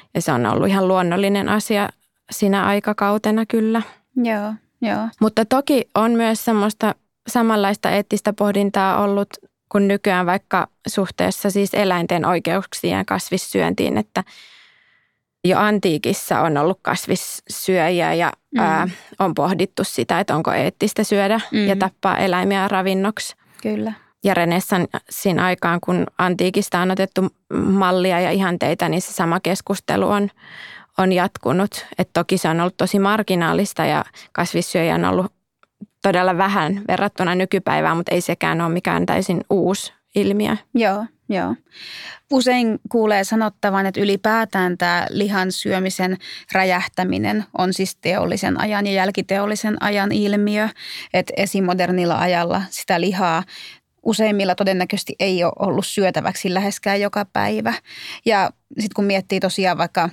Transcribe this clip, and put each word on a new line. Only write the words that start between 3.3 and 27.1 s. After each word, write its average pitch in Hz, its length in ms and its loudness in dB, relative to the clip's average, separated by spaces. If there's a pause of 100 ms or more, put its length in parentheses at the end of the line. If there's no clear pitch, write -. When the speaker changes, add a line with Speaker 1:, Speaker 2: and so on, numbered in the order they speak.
Speaker 1:
kyllä. 220 360 0 (340)
Speaker 2:
Joo, 220 380 -2 (280)
joo. 214 260 -2 (140)
Speaker 1:
Mutta 220 240 2
toki 269 500 2
on 220 160 4
myös 226 340 2
semmoista 214 500 2 (320)
samanlaista 214 600 2
eettistä 208 440 0
pohdintaa 202 680 2
ollut 202 260 0 (400)
kuin 202 180 2
nykyään 196 380 2
vaikka 185 420 0 (200)
suhteessa 190 640 -2
siis 202 240 0
eläinten 180 520 0
oikeuksiin 175 720 -2
ja 196 80 -2
kasvissyöntiin, 185 920 0
että 196 260 -2 (1200)
jo 180 160 4
antiikissa 185 840 0
on 156 160 2
ollut 170 240 0
kasvissyöjiä - 1300 -2
ja, 170 180 0 (240)
Speaker 2:
Mm. 233 80 0
Speaker 1:
ää, 160 240 0 (320)
on 185 140 0
pohdittu 180 500 0
sitä, 165 360 -2
että 202 160 -2
onko 160 160 0
eettistä - 520 -2
syödä 208 360 2 (280)
ja 196 80 2
Speaker 2:
Mm. 196 40 -2
Speaker 1:
tappaa 190 380 0
eläimiä 190 500 0
ravinnoksi. 190 680 -2 (280)
Speaker 2:
Kyllä. 214 300 -4 (300)
Speaker 1:
Ja 196 100 2
renessanssin 175 1080 0
aikaan, 175 420 0
kun 175 260 -2 (100)
antiikista 185 640 0
on 185 120 2
otettu 190 360 0 (260)